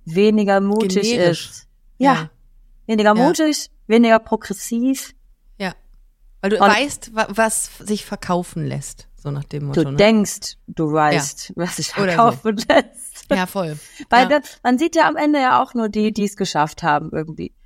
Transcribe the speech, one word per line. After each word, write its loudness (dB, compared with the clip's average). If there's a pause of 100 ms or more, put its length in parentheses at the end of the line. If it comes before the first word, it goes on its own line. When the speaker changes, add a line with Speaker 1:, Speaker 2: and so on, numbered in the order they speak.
Speaker 1:
weniger 2
mutig 0
Speaker 2:
Generisch. 0
Speaker 1:
ist. -20 (300)
Ja, 4
Speaker 2:
Ja. -4 (560)
Speaker 1:
weniger 4
Speaker 2:
Ja. 4
Speaker 1:
mutig, 0 (160)
weniger 6
progressiv. -4 (440)
Speaker 2:
Ja, -6 (680)
weil 0
du 2
Speaker 1:
Und 6
Speaker 2:
weißt, -2
wa-, -2
was -2 (120)
f-, -14
sich -4
verkaufen -6
lässt, -10
so -10
nach -8
dem -10
Motto, 0
Speaker 1:
Du -2
Speaker 2:
ne? -2
Speaker 1:
denkst, 2 (100)
du -4
Speaker 2:
Ja. -2
Speaker 1:
weißt, -2
was -6
sich -8
Speaker 2:
Oder 0
so. 0
Speaker 1:
verkaufen 2 (120)
lässt. -2
Speaker 2:
Ja, 0
voll. -6 (320)
Speaker 1:
Weil 4
Speaker 2:
Ja. 2
Speaker 1:
das, -12
man 2
sieht -2
ja 4
am -2
Ende 0
ja 2
auch -6
nur -2
die, 0
die -2
es -6
geschafft -4
haben -2
irgendwie, -8 (120)